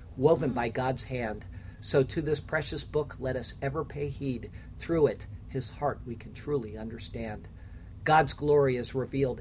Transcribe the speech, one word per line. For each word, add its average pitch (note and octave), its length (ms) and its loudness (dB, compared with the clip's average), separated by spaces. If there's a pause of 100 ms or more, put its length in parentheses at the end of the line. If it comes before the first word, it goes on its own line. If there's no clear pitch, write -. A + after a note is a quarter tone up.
(160)
woven C#3+ 360 6
by A#2+ 160 0
God's C3 360 0
hand. A#2+ 420 -4 (340)
So C#3+ 240 4
to - 160 -2
this D3 200 0
precious D3+ 440 -4
book, D3 340 -2
let B2+ 160 -2
us A#2+ 280 -6
ever C#3 220 -2
pay C#3+ 240 -4
heed. C3+ 420 -4 (280)
Through E3 300 4
it, - 180 -2 (220)
his - 220 -4
heart C3+ 360 -2
we A#2+ 80 -6
can G#2+ 200 -14
truly A#2 420 -4
understand. A2 720 -8 (560)
God's D3+ 300 6
glory C#3+ 420 6
is A#2+ 180 -6
revealed B2+ 460 0